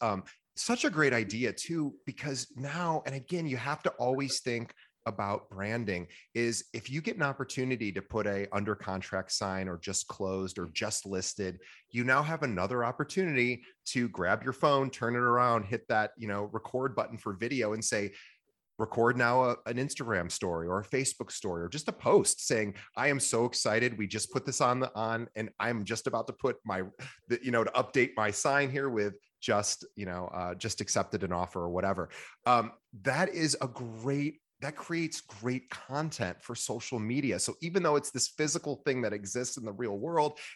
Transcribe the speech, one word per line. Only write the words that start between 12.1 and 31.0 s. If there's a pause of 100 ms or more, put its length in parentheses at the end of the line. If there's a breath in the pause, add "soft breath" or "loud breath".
have
another
opportunity (220 soft breath)
to
grab
your
phone,
turn
it
around,
hit
that,
you
know,
record
button
for
video
and
say, (640 soft breath)
"Record
now
a,
an
Instagram
story
or
a
Facebook
story
or
just
a
post
saying, (200 soft breath)
'I
am
so
excited.
We
just
put
this
on
the,
on,
and (100)
I'm
just
about
to
put
my, (440 loud breath)
the,
you
know,
to
update
my
sign
here
with (260)
just, (120)
you
know,
uh,
just
accepted